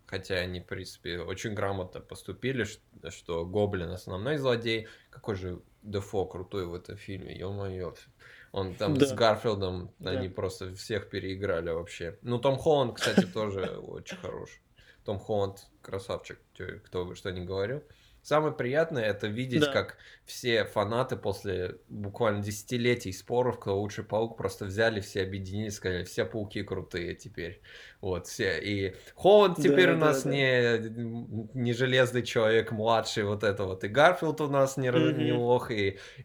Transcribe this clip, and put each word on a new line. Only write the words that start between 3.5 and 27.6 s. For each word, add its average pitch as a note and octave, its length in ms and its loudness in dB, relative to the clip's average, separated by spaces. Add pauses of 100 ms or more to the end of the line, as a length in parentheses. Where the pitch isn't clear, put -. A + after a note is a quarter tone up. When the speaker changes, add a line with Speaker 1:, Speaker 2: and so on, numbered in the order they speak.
Speaker 1:
основной F#2+ 480 -6
злодей. A#2 500 0 (220)
Какой - 260 -6
же F#2 240 -6 (240)
Дефо G2+ 420 -4
крутой F#2 400 -8
в E2+ 80 -8
этом F2+ 240 -12
фильме, - 400 -12
ё-моё. F#2+ 560 -6 (580)
Он F#2+ 240 -4
там G2 200 0
с C3 140 6
Speaker 2:
Да. G#2+ 60 -4
Speaker 1:
Гарфилдом, G2+ 840 0
Speaker 2:
Да. F#2 120 -6
Speaker 1:
они G2+ 180 -2
просто F#2 460 -6
всех G#2 340 -6
переиграли F#2+ 600 -2
вообще. E2+ 520 -6
Ну, A#2+ 180 -2
Том C3+ 180 2
Холланд, C3+ 380 2
кстати, - 300 4
Speaker 2:
<laughs> - 80 -10
Speaker 1:
тоже G2 440 -4
очень - 400 -12
хорош. - 320 -10 (560)
Том G2+ 140 -4
Холланд G2 480 -4 (140)
красавчик, - 580 -8 (180)
тё-, E2+ 220 -10
кто F2+ 260 -6
бы F2+ 100 -10
что - 160 -6
ни F2+ 140 -6
говорил. G2+ 380 -2 (380)
Самое D3+ 320 2
приятное — C#3 520 0
это G#2+ 220 0
видеть, B2 340 0
Speaker 2:
Да. C#3+ 100 4
Speaker 1:
как G2+ 240 -2 (300)
все A2+ 400 0
фанаты A#2 500 0
после G2 640 -4 (100)
буквально G#2 560 -2
десятилетий A#2 720 -2
споров, A#2+ 480 0
кто G2 180 0
лучший G#2 240 -4
паук, A2+ 340 -2
просто - 280 -6
взяли, G#2+ 340 2
все G2 240 -2
объединились, G2 520 -6
сказали: F2+ 280 -2
"Все A2 220 -2
пауки G#2 380 -6
крутые F2+ 520 -6
теперь". F2 460 -12 (400)